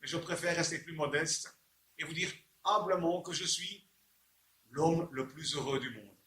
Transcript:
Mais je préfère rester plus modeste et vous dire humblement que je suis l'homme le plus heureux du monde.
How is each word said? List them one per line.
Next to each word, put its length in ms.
Mais 60
je 100
préfère 380
rester 240
plus 140
modeste 640
et 60
vous 100
dire 180
humblement 580
que 120
je 120
suis 440
l'homme 400
le 160
plus 280
heureux 240
du 100
monde. 260